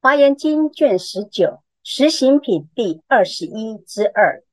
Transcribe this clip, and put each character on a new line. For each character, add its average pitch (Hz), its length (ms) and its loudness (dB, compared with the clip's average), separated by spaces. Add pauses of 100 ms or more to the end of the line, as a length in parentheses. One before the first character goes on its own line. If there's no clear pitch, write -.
华 269 140 4
严 277 220 4
经 302 340 -2
卷 247 260 0
十 196 280 -8
九， - 340 -4 (240)
实 294 260 0
行 277 300 2
品 160 340 -4
第 214 360 -6
二 220 160 4
十 - 200 -12
一 220 340 -10
之 - 260 -6
二。 185 360 0 (120)